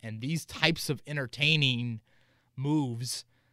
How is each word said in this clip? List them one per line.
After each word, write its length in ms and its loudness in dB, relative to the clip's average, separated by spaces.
and 180 -8
these 240 -2
types 440 2
of 180 -2
entertaining 920 2
moves 720 -2